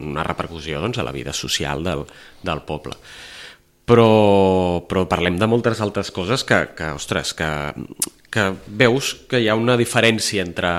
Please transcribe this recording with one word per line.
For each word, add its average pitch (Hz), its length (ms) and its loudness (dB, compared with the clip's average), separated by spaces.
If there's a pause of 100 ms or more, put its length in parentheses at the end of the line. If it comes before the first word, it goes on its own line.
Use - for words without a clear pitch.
(100)
una 73 160 -4
repercussió, 80 560 -6
doncs, 123 160 -4
a 85 80 -4
la 62 80 -8
vida 67 180 -8
social 71 540 -6
del, 73 160 -4 (400)
del 80 240 -4
poble. 73 320 -10 (880)
Però, 98 960 6
però 92 200 0
parlem 87 320 0
de 110 120 2
moltes 117 320 0
altres 101 280 -4
coses 101 360 -4
que, 101 140 4 (140)
que, 80 160 -6
ostres, 73 440 -6
que, 82 140 -4 (840)
que 101 200 0 (160)
veus 117 480 0 (160)
que 123 120 0
hi 110 80 0
ha 107 80 2
una 120 180 2
diferència 113 680 2
entre, 87 340 -4